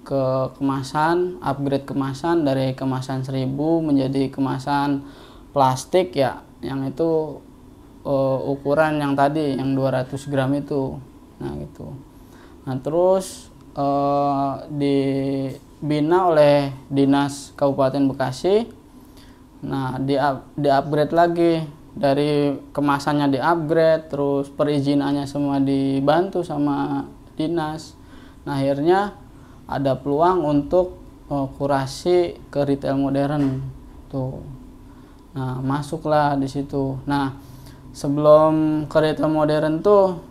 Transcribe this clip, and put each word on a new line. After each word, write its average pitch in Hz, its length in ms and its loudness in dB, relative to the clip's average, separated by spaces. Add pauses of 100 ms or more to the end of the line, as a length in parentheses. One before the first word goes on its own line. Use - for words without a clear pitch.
ke 131 480 -2
kemasan, 151 880 0
upgrade 139 400 -2
kemasan 143 640 -2
dari 135 240 0
kemasan 131 560 -4
seribu 139 560 0
menjadi 135 480 0
kemasan 139 720 -2 (480)
plastik 139 640 2
ya, 131 320 0 (160)
yang 135 240 -6
itu, 156 560 -2 (640)
eh, 135 400 0
ukuran 143 560 0
yang 139 160 0
tadi, 143 400 2
yang 135 160 -2
dua 135 160 0
ratus 131 400 -4
gram 135 240 0
itu. 143 400 -4 (480)
Nah, 143 160 -8
gitu. - 320 -14 (720)
Nah, 135 160 -6
terus, 180 720 0 (240)
eh, 139 760 0 (200)
dibina 139 1600 0
oleh 143 400 6 (160)
Dinas 139 720 0
Kabupaten 139 480 2
Bekasi. 139 560 0 (1040)
Nah, 135 320 -4
di 139 160 -2
up-, 135 400 0
di-upgrade 143 560 2
lagi. 170 560 2 (320)
Dari 143 560 2 (160)
kemasannya 143 640 0
di-upgrade, 160 720 2
terus 143 480 -2
perizinannya 143 720 0
semua 139 320 -2
dibantu 139 880 2
sama 143 560 -2 (320)
dinas. 156 560 -4 (560)
Nah, 139 160 -2
akhirnya 156 640 0 (400)
ada 135 320 -2
peluang 160 480 2
untuk, 160 480 2 (320)
eh, 139 200 -4 (120)
kurasi 143 880 0
ke 143 160 -2
retail 139 320 0
modern 139 640 0 (480)
tuh. 131 320 -6 (960)
Nah, 131 240 -6
masuklah 147 800 0
di 135 80 -2
situ. 139 560 -4
Nah, 139 320 -2 (560)
sebelum 151 960 4
ke - 80 -10
retail 156 320 2
modern 156 560 0
tuh 196 480 4